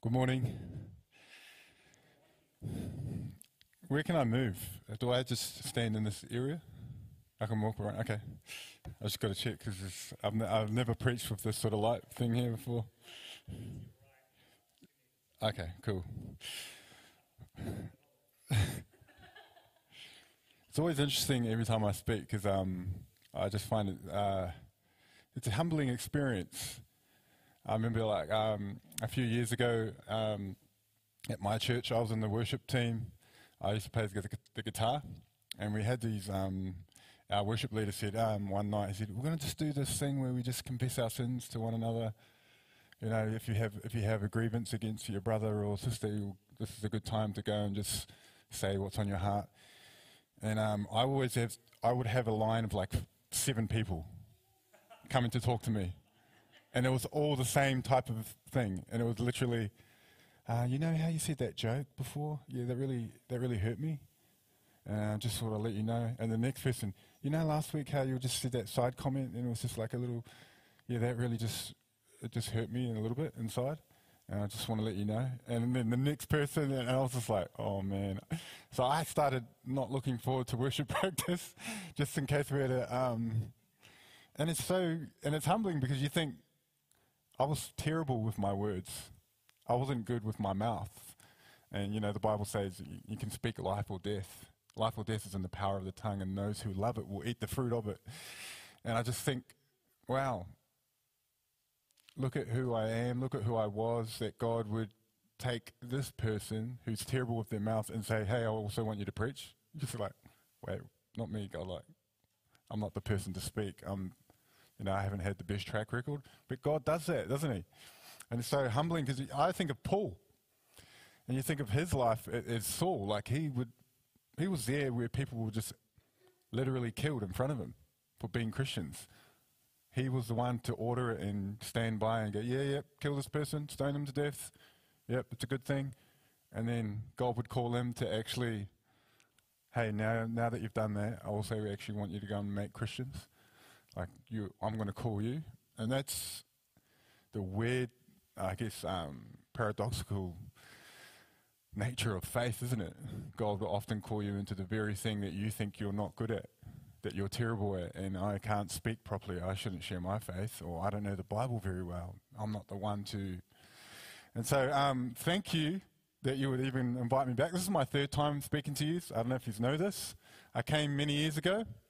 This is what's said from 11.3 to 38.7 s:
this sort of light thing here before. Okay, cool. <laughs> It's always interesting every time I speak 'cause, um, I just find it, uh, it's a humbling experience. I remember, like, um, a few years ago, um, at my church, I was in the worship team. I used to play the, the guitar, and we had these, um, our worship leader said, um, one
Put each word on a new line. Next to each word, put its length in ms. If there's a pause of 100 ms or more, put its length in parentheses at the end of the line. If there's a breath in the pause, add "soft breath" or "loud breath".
this 160
sort 160
of 60
light 200 (140)
thing 180
here 160
before. 360 (2500 loud breath)
Okay, 260 (140)
cool. 200 (1600 loud breath)
<laughs> 40 (3000 loud breath)
It's 120
always 180
interesting 500
every 180
time 180
I 80
speak 360
'cause, 200
um, 480 (400)
I 140
just 180
find 220
it, 200
uh, 380 (880 loud breath)
it's 100
a 60
humbling 380
experience. 920 (840 soft breath)
I 100
remember, 320
like, 260
um, 480 (240)
a 40
few 160
years 280
ago, 420 (140)
um, 480 (720)
at 100
my 200
church, 320
I 80
was 100
in 100
the 100
worship 360
team. 460 (500 loud breath)
I 120
used 120
to 60
play 160
the, 200 (280)
the 80
guitar, 400 (560)
and 120
we 120
had 180
these, 260
um, 460 (560 loud breath)
our 140
worship 280
leader 200
said, 240
um, 340
one 220